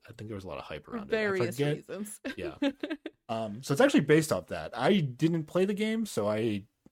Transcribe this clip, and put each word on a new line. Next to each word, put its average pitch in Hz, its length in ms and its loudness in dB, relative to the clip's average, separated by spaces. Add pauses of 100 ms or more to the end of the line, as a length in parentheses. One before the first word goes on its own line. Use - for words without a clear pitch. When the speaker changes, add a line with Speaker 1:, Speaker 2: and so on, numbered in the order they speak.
Speaker 1:
I 110 40 -18
think 107 160 -14
there 110 60 -8
was 95 100 -10
a 90 40 -12
lot 71 100 -8
of 65 60 -10
hype 76 220 -10
Speaker 2:
For - 100 -14
Speaker 1:
around 208 160 -8
it. - 20 0
I 220 40 0
Speaker 2:
various 196 380 -2
Speaker 1:
forget. 143 200 0
Speaker 2:
reasons. 208 440 -12 (160)
Speaker 1:
Yeah. - 240 -6
Speaker 2:
<laughs> 277 100 2 (580)
Speaker 1:
Um, 113 340 -6
so 143 100 -4
it's 139 80 4
actually 277 200 8
based 151 300 6
off 92 180 0
that. 85 280 -6
I 175 240 4
didn't 151 440 0
play 180 200 0
the 208 80 0
game, 220 320 -2
so 104 240 -2
I, 107 360 0 (280)